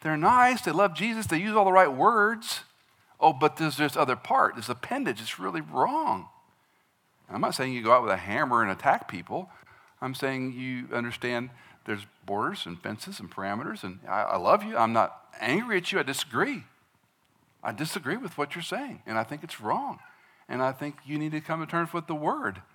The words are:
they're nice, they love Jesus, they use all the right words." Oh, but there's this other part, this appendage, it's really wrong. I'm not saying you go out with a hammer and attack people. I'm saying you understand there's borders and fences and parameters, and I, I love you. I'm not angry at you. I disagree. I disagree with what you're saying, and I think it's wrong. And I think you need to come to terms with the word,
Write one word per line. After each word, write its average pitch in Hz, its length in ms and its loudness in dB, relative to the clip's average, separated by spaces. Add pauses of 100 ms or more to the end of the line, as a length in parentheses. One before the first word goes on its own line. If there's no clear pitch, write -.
they're 156 160 0
nice, 247 460 6
they 165 100 0
love 180 220 4
Jesus, 220 340 -2
they 160 100 2
use 214 160 -2
all 214 100 6
the 190 60 4
right 185 220 8
words." 214 720 2 (560)
Oh, 156 120 8
but 147 240 2
there's 156 200 -2
this 147 200 0
other 151 200 4
part, - 400 2
this 214 120 -8
appendage, 220 520 -4
it's - 180 -10
really 180 220 -6
wrong. 156 680 -2 (1040)
I'm 104 100 -6
not - 140 -2
saying 131 180 -4
you 120 120 -4
go 113 80 6
out 123 100 8
with 110 80 2
a 95 60 4
hammer 117 460 2
and 101 100 2
attack - 340 0
people. 113 420 -8 (520)
I'm 131 160 -8
saying 131 380 -4
you 127 380 -8
understand 120 580 -4 (360)
there's 104 200 -6 (180)
borders 117 400 -4
and 85 160 -10
fences 107 400 -10
and 87 100 -14
parameters, 110 540 -6
and 95 240 -12
I, 101 140 0
I - 160 0
love 208 240 4
you. 220 120 -8
I'm 113 200 2
not - 280 0 (160)
angry 196 380 0
at 175 160 -4
you. 190 60 0
I 156 40 2
disagree. 139 600 -4 (1000)
I 110 100 -4
disagree 147 440 -6
with 240 220 -8
what 143 160 -4
you're 170 80 -10
saying, 226 420 -8
and 110 140 -4
I 113 40 2
think 147 220 -10
it's - 160 -14
wrong. 190 380 -2 (500)
And 127 140 -4
I 131 100 2
think 143 320 -10
you 151 140 -4
need 151 140 -4
to 151 100 -4
come 165 180 -4
to 156 60 -6
terms 170 260 -2
with 165 140 -6
the 165 80 -6
word, 151 480 -4 (120)